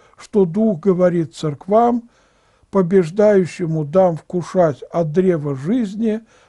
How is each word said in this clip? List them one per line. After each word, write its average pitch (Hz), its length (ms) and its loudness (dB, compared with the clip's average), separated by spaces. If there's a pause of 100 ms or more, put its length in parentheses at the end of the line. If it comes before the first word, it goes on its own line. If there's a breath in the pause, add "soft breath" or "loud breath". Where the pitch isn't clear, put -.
(160 soft breath)
что - 280 0
Дух 196 340 0
говорит 175 560 0
церквам, 226 760 0 (600 soft breath)
побеждающему 185 1160 0
дам 170 320 2
вкушать 165 680 -2
от 170 260 -4
древа 151 460 0
жизни, 214 640 -4 (280 soft breath)